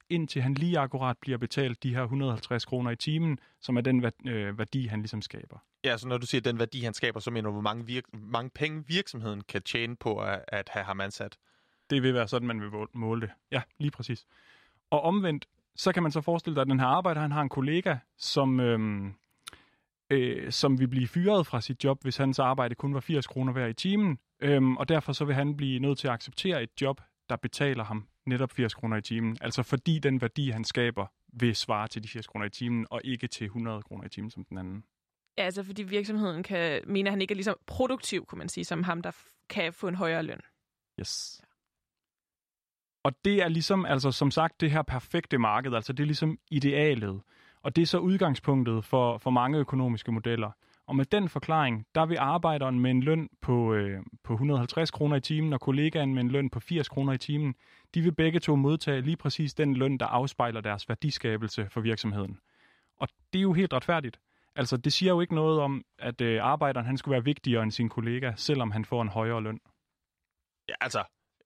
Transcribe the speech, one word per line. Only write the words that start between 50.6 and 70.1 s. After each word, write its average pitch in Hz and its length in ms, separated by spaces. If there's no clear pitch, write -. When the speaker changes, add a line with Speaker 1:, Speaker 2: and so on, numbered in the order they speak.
Speaker 1:
Og 139 80
med 135 100
den 202 240
forklaring, 135 560
der 160 100
vil 160 120
arbejderen 139 640
med 127 120
en 127 120
løn 156 260
på, 120 320
øh, 101 260
på 123 120
hundrede 139 240
halvtreds 151 320
kroner 147 240
i 135 60
timen, 156 320
og 131 80
kollegaen 143 520
med 127 100
en 123 80
løn 139 180
på 120 100
firs 160 300
kroner 139 240
i 131 40
timen, 147 380
de 170 80
vil 170 100
begge 160 280
to 156 160
modtage 143 460
lige 156 160
præcis 147 360
den 143 200
løn, 131 240
der 123 80
afspejler 120 560
deres 104 280
værdiskabelse 110 800
for 117 120
virksomheden. 104 580
Og 135 100
det 185 60
er 190 40
jo 196 100
helt 180 200
retfærdigt. 139 460
Altså, 131 220
det 143 160
siger 185 200
jo 170 80
ikke 175 140
noget 156 240
om, 139 260
at, 120 220
øh, 113 220
arbejderen, 139 420
han 131 120
skulle 139 160
være 123 100
vigtigere 123 400
end 110 80
sin 113 180
kollega, 120 460
selvom 127 360
han 110 140
får 120 160
en 110 80
højere 113 320
løn. 110 180